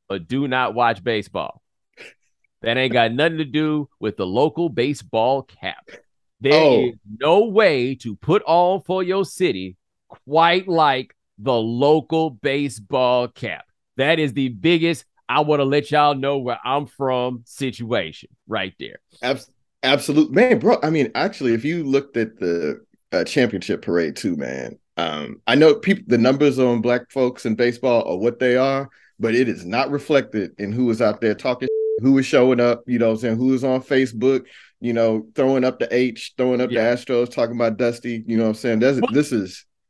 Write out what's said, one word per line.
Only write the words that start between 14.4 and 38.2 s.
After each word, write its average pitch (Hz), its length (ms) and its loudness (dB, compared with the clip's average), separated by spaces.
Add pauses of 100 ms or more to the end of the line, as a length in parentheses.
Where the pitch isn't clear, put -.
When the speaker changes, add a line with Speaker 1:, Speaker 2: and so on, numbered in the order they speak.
Speaker 1:
biggest 160 560 0 (240)
"I 147 120 0
wanna 151 240 2
let 143 260 0
y'all 147 240 4
know 139 240 -2
where 123 260 -6
I'm 135 220 -2
from" 127 600 -4
situation 113 840 -6 (180)
right 98 320 -6
there. 53 180 -14 (260)
Speaker 2:
Abs-, 123 280 -4 (320)
absolute, 147 500 2
man, 233 260 4
bro. 226 240 2
I 156 80 -2
mean, 143 240 0
actually, 135 400 0
if 113 100 -4
you 165 200 -2
looked 139 320 -2
at 110 220 -4
the, 85 420 -2 (320)
uh, 87 120 0
championship 104 580 -2
parade 85 340 -2
too, 90 200 -4
man, 64 420 -8 (180)
um, 76 500 -6
I 117 100 2
know 151 180 8
peop-, 190 340 -2
the 120 100 4
numbers 135 400 2
on 120 220 2
black 120 300 -2
folks 127 340 -2
in 110 100 -2
baseball 120 540 0
are 87 100 -2
what 117 200 -2
they 123 180 2
are, 135 320 0 (300)
but 113 160 -2
it 127 140 2
is 80 180 -8
not 127 240 -2
reflected 131 680 -2
in 101 140 -6
who 123 180 0
is 113 120 0
out 107 180 0
there 110 140 0
talking, 127 340 -4 (340)
who 135 160 4
is 131 80 0
showing 127 340 4
up, 120 260 0
you 123 120 -2
know 113 100 2
what 110 60 2
I'm 110 40 -4
saying, 113 180 -2
who 127 180 0
is 123 100 -2
on 131 180 -2
Facebook, 131 640 0 (360)
you 117 120 -4
know, 113 420 0
throwing 131 300 2
up 127 160 -2
the 117 140 -2
H, 123 420 -2
throwing 127 240 0
up 117 100 -2
Speaker 1:
Yeah. 117 200 0
Speaker 2:
the 123 60 0
Astros, 123 340 -2
talking 117 260 -4
about 113 220 0
Dusty, 120 480 -4